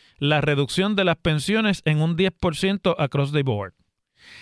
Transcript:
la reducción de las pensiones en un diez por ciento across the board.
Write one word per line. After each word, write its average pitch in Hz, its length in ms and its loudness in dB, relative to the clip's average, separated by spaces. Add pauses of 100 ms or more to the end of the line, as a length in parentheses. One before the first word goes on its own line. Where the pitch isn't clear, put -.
(200)
la 147 200 2
reducción 147 560 0
de 196 80 2
las 175 140 2
pensiones 196 680 0
en 151 140 2
un 165 160 0
diez 185 160 0
por 170 240 -4
ciento 190 440 0
across 143 320 -2
the 147 100 0
board. 104 320 -4 (680)